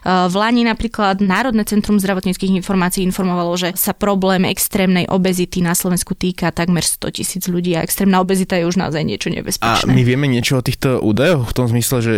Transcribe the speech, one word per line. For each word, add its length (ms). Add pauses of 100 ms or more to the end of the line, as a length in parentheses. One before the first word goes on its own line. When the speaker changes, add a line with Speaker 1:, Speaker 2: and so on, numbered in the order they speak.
Speaker 1:
v 300
Lani 300
napríklad 560
Národné 440
centrum 320
zdravotníckych 560
informácií 500
informovalo, 540
že 180
sa 180
problém 520
extrémnej 600
obezity 540
na 120
Slovensku 400
týka 380
takmer 320
sto 280
tisíc 360
ľudí 280
a 80
extrémna 380
obezita 340
je 120
už 100
naozaj 260
niečo 280
nebezpečné. 560
Speaker 2:
A 100
my 60
vieme 240
niečo 300
o 60
týchto 380
údajoch? 460
V 100
tom 100
zmysle, 340
že 180